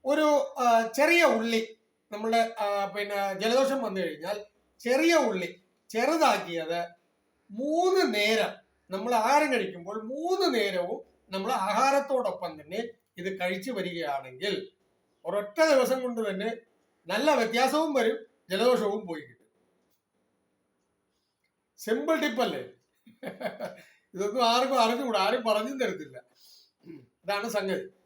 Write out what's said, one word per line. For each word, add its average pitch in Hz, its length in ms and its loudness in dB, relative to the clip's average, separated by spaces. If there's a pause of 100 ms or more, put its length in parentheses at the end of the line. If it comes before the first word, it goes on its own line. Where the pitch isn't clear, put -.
ഒരു, 294 540 2
ആ, 226 280 4
ചെറിയ 320 360 4
ഉള്ളി, 226 540 0 (340)
നമ്മുടെ, 226 480 0
ആ, 202 260 0
പിന്നെ 202 480 -4
ജലദോഷം 247 480 2
വന്നു 190 200 -4
കഴിഞ്ഞാൽ 170 440 -6 (340)
ചെറിയ 302 340 2
ഉള്ളി 220 500 0 (260)
ചെറുതാക്കിയത് 185 1000 0 (640)
മൂന്ന് 311 640 2
നേരം, 208 380 2 (400)
നമ്മൾ 220 240 -2
ആഹാരം 269 380 4
കഴിക്കുമ്പോൾ 190 500 -6
മൂന്ന് 320 520 0
നേരവും 185 460 -2 (280)
നമ്മൾ 190 220 -4
ആഹാരത്തോടൊപ്പം 214 1120 0
തന്നെ 208 280 -8 (280)
ഇത് 190 220 -8
കഴിച്ചു 190 320 -4
വരികയാണെങ്കിൽ 156 1000 -6 (540)
ഒരൊറ്റ 202 380 0
ദിവസം 262 380 4
കൊണ്ട് 226 280 -4
തന്നെ 214 260 -4 (520)
നല്ല 262 280 2
വ്യത്യാസവും 262 580 2
വരും, 240 240 2 (320)
ജലദോഷവും 214 580 2
പോയി 156 140 -10
കിട്ടും. - 260 -20 (2250)
സിമ്പിൾ 294 420 0
ടിപ്പ് 254 220 -2
അല്ലേ? 160 180 -2 (1500)
ഇതൊന്നും 208 320 -2
ആർക്കും 247 360 2
അറിഞ്ഞുകൂടാ, 233 380 2
ആരും 220 240 2
പറഞ്ഞും 240 360 -2
തരത്തില്ല. 156 440 -6 (1000)
ഇതാണ് 202 260 -4
സംഗതി. 190 400 -4 (160)